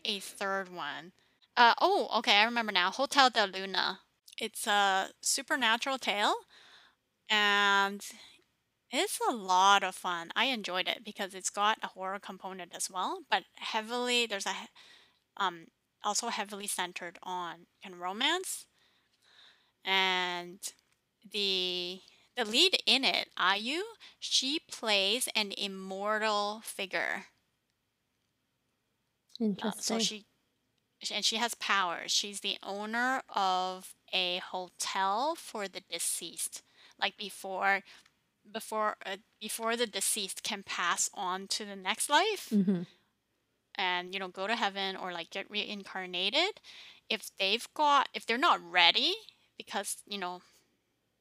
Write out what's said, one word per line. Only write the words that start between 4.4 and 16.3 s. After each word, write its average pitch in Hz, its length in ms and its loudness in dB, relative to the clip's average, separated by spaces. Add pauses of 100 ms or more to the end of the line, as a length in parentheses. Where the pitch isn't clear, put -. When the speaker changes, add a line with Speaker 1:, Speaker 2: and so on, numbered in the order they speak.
Speaker 1:
a 202 420 4 (120)
supernatural 262 760 2
tale, 220 360 2 (960)
and 202 720 4 (880)
it's 339 280 -2 (100)
a 320 40 0
lot 196 500 6
of 185 120 -4
fun. 170 400 -6
I 214 100 2
enjoyed 185 440 -2
it 196 160 -2
because 202 280 -8
it's 190 160 -6
got 208 320 0
a - 60 -8
horror 190 320 -8
component 185 560 -12
as - 140 -6
well, 208 300 -4 (100)
but 190 140 2 (120)
heavily, 240 720 0
there's 202 200 -4
a 196 80 -2
he-, 196 140 -8 (720)
um, 175 300 -4 (400)
also 208 220 -2
heavily 208 380 -6